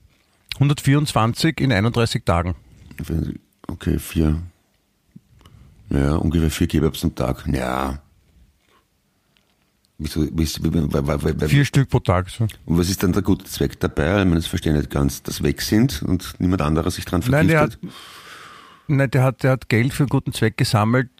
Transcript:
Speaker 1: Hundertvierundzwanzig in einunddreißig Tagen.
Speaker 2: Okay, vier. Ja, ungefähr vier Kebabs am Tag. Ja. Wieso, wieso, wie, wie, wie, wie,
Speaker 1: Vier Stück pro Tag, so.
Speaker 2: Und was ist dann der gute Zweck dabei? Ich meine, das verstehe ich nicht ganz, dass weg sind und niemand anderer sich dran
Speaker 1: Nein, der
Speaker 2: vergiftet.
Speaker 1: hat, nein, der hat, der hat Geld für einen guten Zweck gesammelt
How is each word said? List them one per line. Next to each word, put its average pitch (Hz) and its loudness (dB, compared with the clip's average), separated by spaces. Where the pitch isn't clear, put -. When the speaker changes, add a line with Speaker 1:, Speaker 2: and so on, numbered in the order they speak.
Speaker 1:
Hundertvierundzwanzig 139 2
in 135 2
einunddreißig 113 0
Tagen. 85 0
Speaker 2:
Okay, 80 -2
vier. 78 0
Ja, 71 2
ungefähr 80 2
vier 87 0
Kebabs 76 0
am 82 0
Tag. 64 -4
Ja. 67 -4
Wieso, 76 -2
wieso, 78 -2
wie, 80 0
wie, 73 0
wie, 73 -2
wie, - 0
Speaker 1:
Vier 143 4
Stück - 0
pro 123 2
Tag, 92 0
so. 113 -2
Speaker 2:
Und 82 0
was 87 2
ist 95 -4
dann 92 4
der 101 0
gute - 0
Zweck - -4
dabei? 85 0
Ich 95 2
meine, 85 4
das 82 -2
verstehe 82 -2
ich 73 2
nicht 73 -4
ganz, 69 -2
dass - -8
weg 73 0
sind - 2
und - -4
niemand 90 0
anderer 80 0
sich - -8
dran 90 0
Speaker 1:
Nein, 147 4
der 160 4
Speaker 2:
vergiftet. - -2
Speaker 1:
hat, - -20
nein, 135 0
der 127 4
hat, 131 0
der 131 4
hat - -2
Geld 117 2
für 151 0
einen 120 0
guten 135 -2
Zweck - 0
gesammelt 120 2